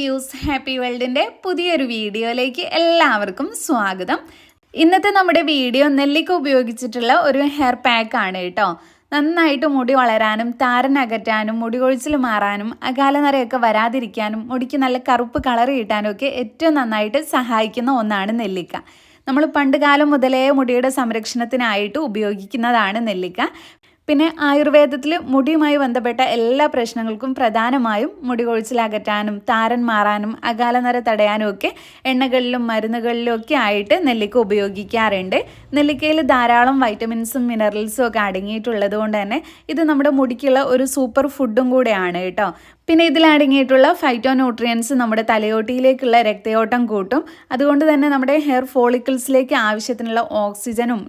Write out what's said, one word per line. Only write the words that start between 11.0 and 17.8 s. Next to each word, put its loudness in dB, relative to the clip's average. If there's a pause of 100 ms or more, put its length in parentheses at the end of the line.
അകറ്റാനും -2
മുടി -4
കൊഴിച്ചിൽ 0
മാറാനും -2 (180)
അകാല 2
നരയൊക്കെ 0
വരാതിരിക്കാനും -2 (120)
മുടിക്ക് -4
നല്ല 0 (120)
കറുപ്പ് -2
കളർ 2
കിട്ടാനും -2
ഒക്കെ -4 (140)
ഏറ്റവും 0
നന്നായിട്ട് -2 (140)
സഹായിക്കുന്ന 0